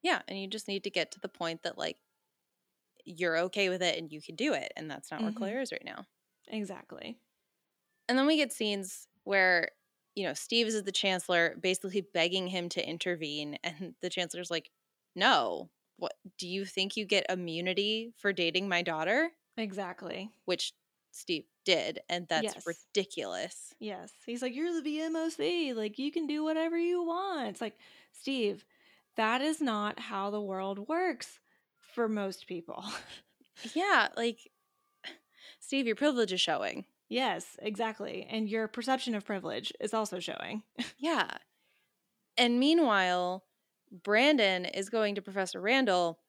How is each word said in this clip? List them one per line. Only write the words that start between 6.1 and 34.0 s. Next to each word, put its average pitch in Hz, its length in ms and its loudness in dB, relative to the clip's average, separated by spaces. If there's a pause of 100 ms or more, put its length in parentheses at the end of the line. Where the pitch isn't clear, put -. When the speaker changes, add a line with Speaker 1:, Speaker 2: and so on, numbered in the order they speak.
Speaker 2:
Exactly. 214 720 -10 (920)
Speaker 1:
And 254 100 4
then 269 80 4
we 311 100 6
get 277 160 2
scenes 202 560 -4 (160)
where, 185 460 4 (440)
you 202 100 -4
know, 147 100 -2
Steve 233 320 2
is 220 160 0
the 190 100 -6
chancellor, 180 680 2
basically 185 400 0
begging 180 480 0
him 180 220 -2
to - 180 -2
intervene, 151 760 -4
and 170 360 -8
the 180 100 -4
chancellor's 175 400 -6
like, 165 200 -4 (440)
"No, 131 560 4 (260)
what, - 180 -4 (240)
do 180 100 -8
you 190 160 -2
think 190 320 -4
you 214 80 -2
get 190 240 2
immunity 185 880 -2
for 202 160 0
dating 185 360 0
my 175 140 2
daughter?" 185 480 2 (260)
Speaker 2:
Exactly. 196 760 -6 (140)
Speaker 1:
Which - 280 -2 (400)
Steve - 320 -4 (200)
did, 156 440 2
and 175 200 -2
that's 170 260 2
Speaker 2:
Yes. - 120 -12
Speaker 1:
ridiculous. 160 1120 -4
Speaker 2:
Yes. 196 340 -10 (140)
He's 240 160 -6
like, 254 120 -4
"You're 330 200 -2
the 320 80 -2
B 302 180 -2
M 320 160 -2
O 320 120 0
C, 320 460 0
like, 214 240 -4
you 277 140 -2
can 330 140 -2
do 302 180 -2
whatever 320 340 0
you 349 260 2
want." 339 440 -2
It's 196 120 -8
like, 220 180 -6 (340)
Steve, 214 520 -2 (520)
that 233 260 2
is 311 180 0
not 214 380 0
how 202 320 -4
the 208 100 -2
world 196 480 -4
works 330 520 -2 (380)
for - 300 -2
most 202 380 -4
people. 170 420 -10
<laughs> 214 60 -6 (800)
Speaker 1:
Yeah, 330 420 6